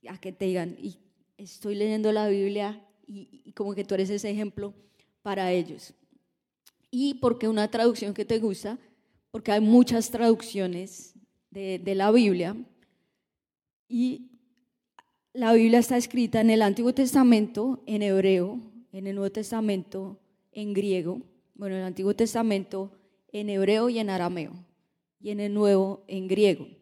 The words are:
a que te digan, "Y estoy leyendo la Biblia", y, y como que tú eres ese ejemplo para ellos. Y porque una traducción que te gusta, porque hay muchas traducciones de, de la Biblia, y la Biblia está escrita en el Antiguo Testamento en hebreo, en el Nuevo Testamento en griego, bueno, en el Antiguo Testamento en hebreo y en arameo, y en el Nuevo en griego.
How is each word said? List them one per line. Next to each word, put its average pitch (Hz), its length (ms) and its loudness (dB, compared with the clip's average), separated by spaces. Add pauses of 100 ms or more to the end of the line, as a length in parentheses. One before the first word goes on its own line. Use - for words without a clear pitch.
a 185 100 -16
que 185 140 -12
te 190 120 -8
digan, 180 360 -2
"Y 190 180 -12 (380)
estoy 208 380 -10
leyendo 214 380 0
la 214 160 0
Biblia", 202 520 -2 (260)
y, - 380 -20
y 208 80 -20
como 202 220 -6
que 196 100 -6
tú 202 100 -4
eres 190 140 0
ese 208 220 -4
ejemplo 202 420 -8 (500)
para 190 300 -2
ellos. 165 420 -4 (960)
Y 269 260 -2
porque 240 340 0
una 214 200 0
traducción 226 460 0
que 208 100 -6
te 226 140 -2
gusta, 214 400 -4 (520)
porque - 220 -4
hay 208 80 4
muchas 233 500 6
traducciones 202 1040 -2 (360)
de, 190 280 -8
de 190 160 -4
la 190 160 2
Biblia, 202 460 4 (1300)
y 247 420 -4 (1040)
la 233 180 2
Biblia 226 280 8
está 240 160 0
escrita 240 440 -2
en 226 80 4
el 220 140 4
Antiguo 226 320 0
Testamento 254 920 2
en 208 160 -4
hebreo, 190 580 2 (320)
en 190 140 -12
el 196 100 -8
Nuevo 196 140 -4
Testamento 196 880 -6 (340)
en 208 200 -10
griego, 190 480 -2 (340)
bueno, 196 200 -10
en 190 80 -6
el 185 60 -8
Antiguo 190 260 -4
Testamento 202 760 -2 (400)
en 208 180 -8
hebreo 208 400 2
y 233 80 -4
en 214 100 -2
arameo, 175 440 -4 (680)
y 208 100 -10
en 208 100 -6
el 208 120 -4
Nuevo 202 540 2
en 190 220 -8
griego. 185 400 2 (140)